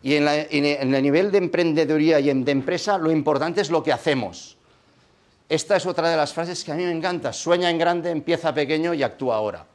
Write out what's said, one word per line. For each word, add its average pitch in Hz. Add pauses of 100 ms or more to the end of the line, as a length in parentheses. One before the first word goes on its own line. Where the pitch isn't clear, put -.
Y 135
en 147
la, 147
en 143
el 135
nivel 160
de 196
emprendeduría 160
y 143
en, 131
de 139
empresa, 165
lo 160
importante 156
es 151
lo 165
que 151
hacemos. 120 (920)
Esta 170
es 165
otra 170
de 165
las 147
frases 170
que 160
a -
mí 180
me 175
encanta. 160
"Sueña 175
en 170
grande, 170
empieza 160
pequeño 156
y 143
actúa 123
ahora". 107